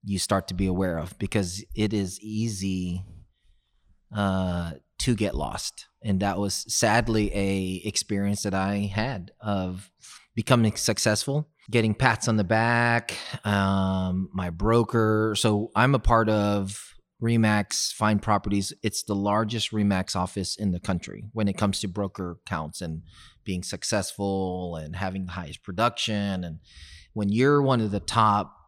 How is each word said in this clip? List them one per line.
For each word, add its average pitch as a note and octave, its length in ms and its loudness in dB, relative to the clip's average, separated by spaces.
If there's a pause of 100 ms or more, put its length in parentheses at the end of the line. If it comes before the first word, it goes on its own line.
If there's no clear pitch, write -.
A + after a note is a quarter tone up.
you G2 160 -2
start F#2+ 280 0
to F#2 80 -8
be G2 100 2
aware F2+ 320 0
of, D#2+ 220 -8
because G2 440 -2 (120)
it G#2+ 180 0
is G2 280 -2
easy, F#2+ 840 -4 (1080)
uh, F#2 560 0 (280)
to B2 160 2
get G2+ 200 -2
lost. - 520 -8 (160)
And F#2+ 180 0
that G2 160 0
was G2+ 300 -2
sadly A2 680 2
a F#2+ 540 -2
experience G2+ 560 -2
that G2 100 -2
I G2 400 0
had A2 380 -4 (100)
of F#2+ 480 -4 (460)
becoming A2+ 400 4
successful, C3 720 0 (220)
getting A2 240 2
pats A#2+ 340 2
on A2+ 100 4
the G#2+ 60 4
back, A#2 680 2 (320)
um, F#2+ 880 2
my F2+ 160 -2
broker. A2 880 2
So G#2+ 380 2
I'm B2+ 200 4
a B2 40 2
part A2+ 300 4
of G#2 600 0 (320)
remax A2 720 2
Fine G#2+ 260 2
Properties. G2+ 540 0 (100)
It's - 200 -4
the G#2 120 -2
largest G#2 560 0
remax G2+ 440 0
office F#2 420 -4
in G2+ 140 0
the F2 80 0
country - 520 -6
when G#2+ 160 0
it G2 100 -2
comes G2+ 240 0
to G#2 60 -4
broker F#2 580 -6
counts D#2 360 -6
and E2 220 -8 (420)
being F2+ 180 -4
successful F#2+ 1120 -4
and D#2 200 -10
having F#2+ 300 -6
the F2+ 80 -10
highest F2 300 -12
production. G2+ 800 -2
And E2 160 -10 (540)
when G#2 160 -2
you're C3+ 320 4
one C3 200 2
of G#2+ 100 0
the G#2 100 0
top G#2 540 2 (120)